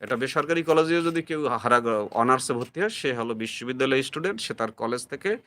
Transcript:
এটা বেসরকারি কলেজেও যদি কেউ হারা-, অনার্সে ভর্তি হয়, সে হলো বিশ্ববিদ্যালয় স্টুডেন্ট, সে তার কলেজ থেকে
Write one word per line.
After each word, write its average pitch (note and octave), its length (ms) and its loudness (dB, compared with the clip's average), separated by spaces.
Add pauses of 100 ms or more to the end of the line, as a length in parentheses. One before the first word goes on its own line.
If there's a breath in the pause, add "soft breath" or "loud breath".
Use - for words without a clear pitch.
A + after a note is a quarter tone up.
এটা A#2+ 160 -2
বেসরকারি D3 460 0
কলেজেও D#3+ 400 4
যদি E3 200 0
কেউ D#3 260 -4
হারা-, A#2 640 2
অনার্সে B2+ 420 2
ভর্তি B2 280 -6
হয়, G#3 80 0
সে C#3+ 260 -4
হলো A#2 200 -4
বিশ্ববিদ্যালয় B2+ 680 0
স্টুডেন্ট, F#3 380 -6
সে - 140 -6
তার A2+ 180 -4
কলেজ A#2+ 340 -4
থেকে G3 300 -4 (100)